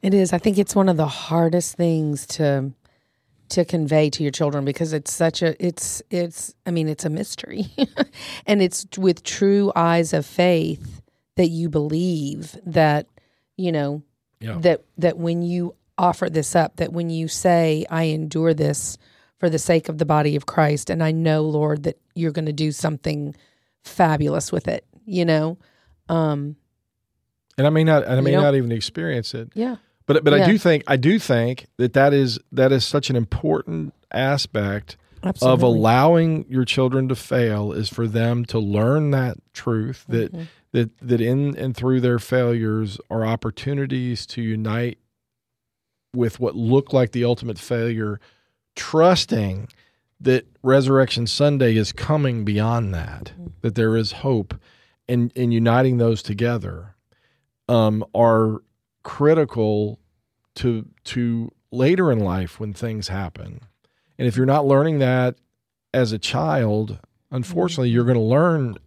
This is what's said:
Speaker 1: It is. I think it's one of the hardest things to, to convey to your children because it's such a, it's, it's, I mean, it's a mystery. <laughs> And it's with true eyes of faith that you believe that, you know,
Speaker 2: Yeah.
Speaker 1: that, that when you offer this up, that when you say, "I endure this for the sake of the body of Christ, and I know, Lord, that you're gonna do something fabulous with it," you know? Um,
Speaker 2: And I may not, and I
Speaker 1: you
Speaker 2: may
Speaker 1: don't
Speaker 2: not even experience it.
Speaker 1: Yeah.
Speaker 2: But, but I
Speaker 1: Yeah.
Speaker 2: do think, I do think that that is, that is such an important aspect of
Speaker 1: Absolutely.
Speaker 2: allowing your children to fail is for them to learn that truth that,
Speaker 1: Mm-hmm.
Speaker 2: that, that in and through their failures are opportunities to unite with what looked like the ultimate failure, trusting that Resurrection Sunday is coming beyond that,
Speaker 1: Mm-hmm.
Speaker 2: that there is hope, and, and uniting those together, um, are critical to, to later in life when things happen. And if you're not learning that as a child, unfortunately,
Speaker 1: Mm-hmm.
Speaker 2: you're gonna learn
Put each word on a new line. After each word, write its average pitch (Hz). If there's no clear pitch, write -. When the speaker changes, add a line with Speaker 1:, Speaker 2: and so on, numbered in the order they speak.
Speaker 1:
It 196
is. 190
I 175
think 196
it's 202
one 190
of 170
the 156
hardest 165
things 156
to, 139
to 180
convey 156
to 156
your 143
children 143
because 156
it's 147
such 165
a, 165
it's, -
it's, 175
I 180
mean, 165
it's 151
a 156
mystery. -
<laughs> -
And 208
it's -
with 190
true 202
eyes 170
of 151
faith 160
that 175
you 165
believe 156
that, 151
you 180
know, 147
Speaker 2:
Yeah. 113
Speaker 1:
that, 165
that 170
when 170
you 175
offer 175
this 156
up, 160
that 170
when 170
you 165
say, 165
"I 165
endure 160
this 147
for 175
the 160
sake 165
of 156
the 160
body 151
of 139
Christ, 151
and 165
I 160
know, 160
Lord, 151
that 160
you're 165
gonna 156
do 151
something 147
fabulous 147
with -
it," -
you 180
know? 160
Um, 151
Speaker 2:
And 135
I 147
may 160
not, 156
and -
I 127
Speaker 1:
you 135
Speaker 2:
may 139
Speaker 1:
don't 143
Speaker 2:
not 143
even 120
experience 127
it. 117
Speaker 1:
Yeah. 233
Speaker 2:
But, 151
but 147
I 147
Speaker 1:
Yeah. 185
Speaker 2:
do 208
think, 165
I 139
do 156
think 123
that 120
that 139
is, 131
that 131
is 131
such -
an 127
important 82
aspect 107
of 185
Speaker 1:
Absolutely. 127
Speaker 2:
allowing 156
your 127
children 131
to 127
fail 104
is 104
for 117
them 117
to 113
learn 117
that 131
truth 117
that, 117
Speaker 1:
Mm-hmm. 165
Speaker 2:
that, 117
that 120
in 135
and 127
through 127
their 120
failures 113
are 110
opportunities 127
to -
unite 113
with 120
what 107
looked 120
like 127
the 120
ultimate 120
failure, 113
trusting 110
that 127
Resurrection 131
Sunday 131
is 107
coming 131
beyond 107
that, -
Speaker 1:
Mm-hmm. 175
Speaker 2:
that 110
there 110
is 113
hope, 120
and, 120
and 123
uniting 117
those 117
together, 101
um, 110
are 110
critical 113
to, 117
to 117
later 151
in 113
life 95
when 107
things 110
happen. 92
And 123
if 113
you're 127
not 139
learning 143
that 127
as 120
a 110
child, 113
unfortunately, 165
Speaker 1:
Mm-hmm. 117
Speaker 2:
you're 120
gonna 120
learn 131